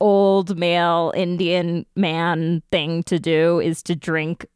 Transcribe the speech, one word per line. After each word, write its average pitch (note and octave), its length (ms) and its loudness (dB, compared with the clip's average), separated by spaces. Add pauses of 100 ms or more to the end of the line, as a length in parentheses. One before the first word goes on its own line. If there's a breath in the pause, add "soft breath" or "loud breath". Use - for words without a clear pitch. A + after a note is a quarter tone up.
old G3 560 2
male E3+ 600 0
Indian F3 680 -2 (120)
man E3 720 0
thing E3 340 -2
to F3+ 140 -2
do, E3 400 2
is D#3+ 260 -2
to F3 120 -4
drink D#3+ 600 -6